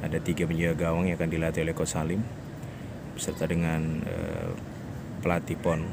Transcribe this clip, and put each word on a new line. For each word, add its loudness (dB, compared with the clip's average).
ada 0
tiga 2
penjaga 2
gawang 4
yang 0
akan 2
dilatih 2
oleh 0
Coach 0
Salim 0
beserta -2
dengan, 2
eh, -2
pelatih 2
pon 2